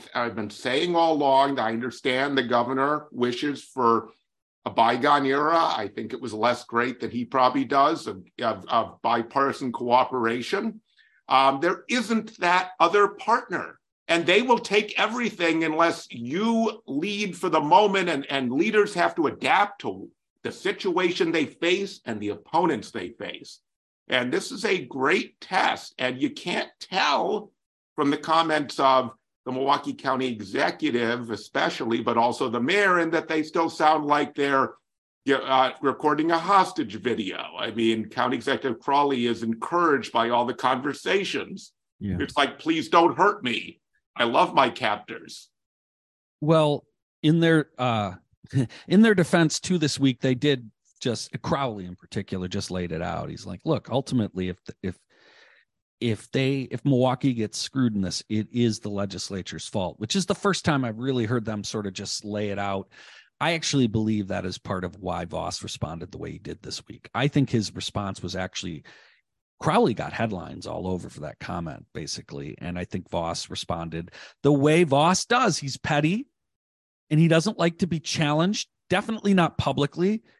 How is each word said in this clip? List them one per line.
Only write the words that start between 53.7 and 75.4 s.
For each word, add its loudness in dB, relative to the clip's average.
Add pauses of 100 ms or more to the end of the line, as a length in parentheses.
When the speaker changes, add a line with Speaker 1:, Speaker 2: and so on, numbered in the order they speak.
Speaker 2:
ultimately, -2
if, -10 (260)
if, -8 (1040)
if -4
they, 0 (100)
if -8
Milwaukee 2
gets -4
screwed -2
in 0
this, -4
it -2
is 0
the -10
legislature's -8
fault," -6
which -4
is 0
the -2
first -2
time 2
I've -6
really 0
heard -2
them -6
sort -6
of -6
just -10
lay -4
it -6
out. -6 (520)
I 0
actually 2
believe -2
that -4
is -8
part -6
of -8
why -6
Vos -8
responded -10
the -16
way -10
he -16
did -14
this -14
week. -20
I 0
think 2
his -2
response -8
was -8
actually, -8 (800)
Crowley 2
got -8
headlines -6
all -8
over -6
for -16
that -12
comment, -10
basically. -10
And -8
I -6
think -8
Vos -4
responded -8 (320)
the 6
way 6
Vos 4
does. 2